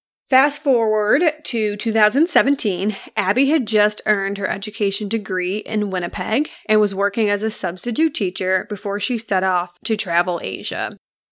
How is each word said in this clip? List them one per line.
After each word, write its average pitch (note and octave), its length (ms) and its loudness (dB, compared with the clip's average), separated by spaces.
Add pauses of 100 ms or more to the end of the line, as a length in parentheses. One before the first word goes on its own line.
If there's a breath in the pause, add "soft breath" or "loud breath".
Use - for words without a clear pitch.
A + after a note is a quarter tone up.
(300)
Fast C4+ 340 2
forward A3 580 4 (240)
to G#3+ 300 0
two A3 160 -2
thousand A3 380 4
seventeen, G#3 680 2 (220 loud breath)
Abby G#3+ 320 2
had C#4+ 180 2
just G#3+ 380 2
earned G3 320 -2
her G3+ 120 -4
education G3+ 600 -4
degree G3 480 -2
in G#3 320 -2
Winnipeg F#3 600 -2 (200 loud breath)
and G#3+ 100 4
was G3 160 2
working G3+ 340 0
as G3+ 140 0
a A3 80 0
substitute A#3 600 -2
teacher F#3 560 -2
before G3+ 320 -4
she A#3+ 160 -2
set F#3+ 260 0
off F#3 400 -2
to A3 140 0
travel F3 440 0
Asia. F#3+ 540 -6 (360)